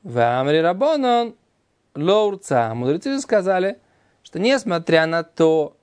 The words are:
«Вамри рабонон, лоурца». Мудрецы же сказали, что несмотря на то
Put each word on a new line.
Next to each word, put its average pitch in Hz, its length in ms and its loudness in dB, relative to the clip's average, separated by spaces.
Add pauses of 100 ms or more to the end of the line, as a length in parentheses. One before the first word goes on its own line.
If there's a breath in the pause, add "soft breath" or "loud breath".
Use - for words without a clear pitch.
«Вамри 127 560 0
рабонон, 240 760 0 (600)
лоурца». 170 800 0
Мудрецы 147 400 -2
же 269 60 -6
сказали, 190 580 -2 (440)
что - 160 -14
несмотря 175 680 0
на 165 160 -2
то 160 600 0